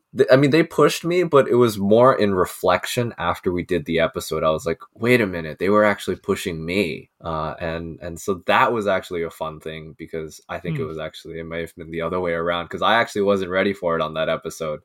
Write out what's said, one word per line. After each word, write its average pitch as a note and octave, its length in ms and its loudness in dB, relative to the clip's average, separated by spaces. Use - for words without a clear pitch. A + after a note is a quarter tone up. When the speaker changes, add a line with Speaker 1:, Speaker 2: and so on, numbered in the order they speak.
Speaker 1:
th-, B2+ 160 4
I C3 40 8
mean, C#3 160 6
they E3 100 4
pushed - 420 2
me, F3 200 0
but C#3+ 220 4
it B2 100 2
was A#2 200 4
more A2 420 6
in G2+ 160 2
reflection F#2+ 840 0
after F2 340 -2
we F2 100 -2
did E2 220 -2
the D#2+ 160 0
episode. D#2+ 420 -2
I D#2+ 80 2
was D#2 140 -2
like, E2 160 -4
"Wait A#2+ 260 2
a G#2+ 60 2
minute, D#2+ 320 -8
they F#2 100 0
were G#2 160 4
actually G2+ 320 -2
pushing F2+ 480 -6
me." E2+ 460 -4
Uh, D#2 400 -6
and, E2 400 -8
and E2+ 200 -12
so F#2 260 -4
that A2 260 4
was G#2+ 140 -2
actually F#2+ 360 -2
a D#2+ 80 -4
fun D#2 300 -10
thing D#2 380 -12
because D#2+ 500 -12
I F2 100 -10
think F2 200 -6
it E2 40 -4
Speaker 2:
Hmm. D#2 60 -6
Speaker 1:
was D#2+ 100 -10
actually, D#2+ 400 -12
it E2 60 -10
may E2 160 -8
have E2 160 -10
been E2 140 -16
the E2 120 -6
other F2 180 -2
way F2 120 -2
around E2+ 380 -2
'cause E2+ 120 -6
I G2 120 4
actually A2+ 280 0
wasn't G2 280 2
ready G2 240 2
for E2 220 0
it D#2+ 60 0
on D#2 120 -4
that D#2 160 0
episode. D#2 540 -6